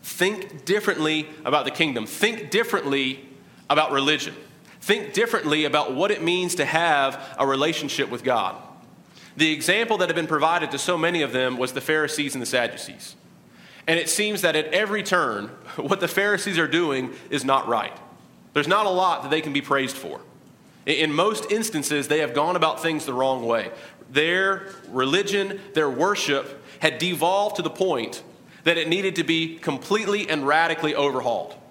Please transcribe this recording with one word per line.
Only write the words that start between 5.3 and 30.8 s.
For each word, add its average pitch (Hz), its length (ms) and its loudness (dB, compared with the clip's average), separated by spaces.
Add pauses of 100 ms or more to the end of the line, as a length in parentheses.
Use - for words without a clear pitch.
about 143 280 2
what 190 160 0
it 180 140 0
means 175 320 0
to 151 100 0
have 143 720 2
a 135 80 2
relationship 139 640 0
with 117 140 -8
God. 110 320 0 (840)
The 156 140 4
example 208 460 0
that 180 120 2
had 165 60 0
been 165 120 -2
provided 156 440 2
to 139 60 -6
so 175 200 -2
many 165 240 2
of 131 100 -2
them 127 260 0
was 127 160 -2
the 139 80 -4
Pharisees 147 520 0
and 131 80 -6
the 117 60 -4
Sadducees. - 680 -4 (720)
And 165 120 2
it 170 100 -2
seems 208 320 0
that 160 140 2
at 156 120 2
every 202 360 0
turn, 120 440 0
<laughs> - 280 -16
what 170 240 0
the 175 80 0
Pharisees 196 500 0
are 160 100 2
doing 135 460 0 (160)
is 143 140 -2
not 135 240 2
right. 113 280 0 (580)
There's 147 140 2
not 208 180 4
a 196 40 2
lot 180 340 2
that 139 80 -4
they 160 100 2
can 180 120 -6
be 165 80 0
praised 135 340 0
for. 73 260 -10 (640)
I-, - 60 0
in 156 220 2
most 202 380 0
instances, 151 560 -2
they 151 120 2
have 139 140 -2
gone 156 220 2
about 165 260 2
things 160 240 -2
the 135 80 -4
wrong 131 320 0
way. 113 260 0 (380)
Their 180 580 2 (220)
religion, 196 720 0 (120)
their 151 160 2
worship 147 720 -2 (180)
had 147 180 2
devolved 180 600 0
to 180 40 -2
the 160 80 -2
point 143 540 -2 (400)
that 165 140 4
it 160 100 -2
needed 185 280 0
to 170 80 0
be 165 340 -2
completely 196 720 -2
and 151 160 0
radically 156 480 2